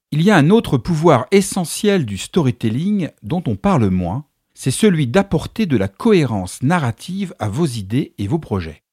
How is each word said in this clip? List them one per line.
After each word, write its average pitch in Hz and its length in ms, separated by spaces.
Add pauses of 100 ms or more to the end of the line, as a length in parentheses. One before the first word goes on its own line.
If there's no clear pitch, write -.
(100)
il 151 120
y 208 100
a 196 40
un 147 140
autre 220 260
pouvoir 151 540
essentiel 196 760
du 101 140
storytelling 123 920 (120)
dont 151 240
on 117 80
parle 127 360
moins, 92 340 (300)
c'est - 180
celui 160 340
d'apporter 190 600
de 139 100
la 95 100
cohérence 123 760
narrative 175 760
à 107 100
vos 143 180
idées 117 520
et 101 80
vos 156 140
projets. 82 420 (100)